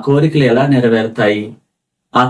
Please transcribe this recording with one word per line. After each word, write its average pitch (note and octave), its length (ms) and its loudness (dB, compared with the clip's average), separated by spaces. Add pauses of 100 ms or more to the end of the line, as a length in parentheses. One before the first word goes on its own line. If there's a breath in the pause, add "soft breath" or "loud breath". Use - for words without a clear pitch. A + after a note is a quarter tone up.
కోరికలు D3 440 2
ఎలా B2+ 140 2 (100)
నెరవేరుతాయి, A2+ 680 0 (720)
ఆ B2 160 2